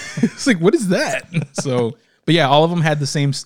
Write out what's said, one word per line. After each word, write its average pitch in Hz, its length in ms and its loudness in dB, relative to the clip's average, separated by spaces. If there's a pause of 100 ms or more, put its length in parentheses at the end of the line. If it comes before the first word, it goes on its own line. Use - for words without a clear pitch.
<laughs> - 200 -14
It's - 240 -4
like, 202 140 2
what 226 140 2
is 233 140 0
that? 262 360 -2 (180)
<laughs> - 100 -12
So, 123 440 -2 (300)
but 156 80 2
yeah, 151 140 2
all 147 160 6
of 165 60 2
them 175 120 0
had 151 180 0
the 139 60 -4
same, 143 260 0 (140)